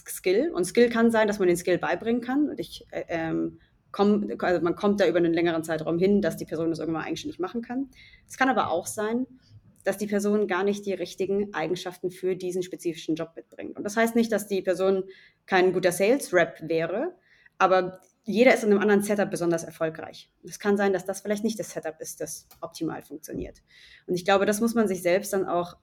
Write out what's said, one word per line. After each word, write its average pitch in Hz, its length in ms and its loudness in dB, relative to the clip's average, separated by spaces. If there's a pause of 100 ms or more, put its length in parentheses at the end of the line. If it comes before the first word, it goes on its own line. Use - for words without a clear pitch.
Skill. 226 440 0
Und 175 120 0
Skill 233 260 4
kann 233 220 4
sein, 220 160 4
dass 202 120 -2
man 180 100 4
den 175 80 4
Skill 175 200 0
beibringen 196 440 -2
kann. 262 280 0
Und - 100 -10
ich, - 320 -10
äh, - 180 -8
ähm, 165 500 -4 (320)
komm-, 208 380 2 (100)
also 180 220 2
man 170 140 0
kommt 202 240 2
da 185 80 6
über 165 100 4
einen 170 160 4
längeren 165 300 2
Zeitraum 160 340 -2
hin, 196 240 4
dass 160 160 0
die - 80 -8
Person 165 240 -4
das 156 100 -4
irgendwann 160 240 -4
eigenständig 156 360 -8
machen 190 220 -6
kann. 262 280 -6 (380)
Es - 100 -18
kann 262 120 2
aber 208 200 2
auch 180 180 -2
sein, 226 400 -4 (560)
dass 196 140 -2
die 208 100 -4
Person 208 400 0
gar 185 160 0
nicht 202 220 0
die 196 80 -2
richtigen 196 600 -4
Eigenschaften 175 580 -4
für 185 240 -4
diesen 180 280 -4
spezifischen 160 520 -4
Job 160 200 -6
mitbringt. - 420 -14
Und - 60 -8
das 208 140 -4
heißt 226 180 2
nicht, 226 160 2
dass 208 160 -2
die 190 140 -2
Person 190 440 2 (400)
kein 185 280 4
guter 175 180 2
Sales 226 420 0
Rep 170 280 2
wäre, 165 540 -2 (420)
aber 185 440 2 (240)
jeder 220 280 6
ist 233 100 0
in 208 80 4
einem 202 100 6
anderen 208 200 6
Setup 202 300 -2
besonders 165 320 -2
erfolgreich. - 680 -8 (140)
Es - 160 -16
kann 202 180 2
sein, 196 160 2
dass 180 120 -2
das 190 160 -6
vielleicht 208 220 -4
nicht 220 160 -2
das 170 120 -8
Setup 160 280 -10
ist, - 220 -12
das - 260 -12 (140)
optimal 156 400 -8
funktioniert. - 600 -12 (420)
Und 180 80 -2
ich 175 120 -2
glaube, 196 200 4
das 208 160 0
muss 226 140 0
man 220 120 2
sich 180 140 -4
selbst 180 320 0
dann 190 140 -2
auch 175 360 -4